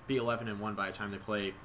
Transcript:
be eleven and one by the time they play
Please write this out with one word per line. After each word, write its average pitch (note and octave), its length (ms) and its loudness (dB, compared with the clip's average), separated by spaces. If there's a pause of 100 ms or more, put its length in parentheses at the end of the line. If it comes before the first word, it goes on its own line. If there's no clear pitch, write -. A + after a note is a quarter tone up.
be C3+ 100 4
eleven A#2 300 2
and G#2 140 -2
one G#2 140 0
by F#2+ 180 0
the - 40 -8
time G2+ 140 -2
they G2 80 -4
play G2+ 360 0 (100)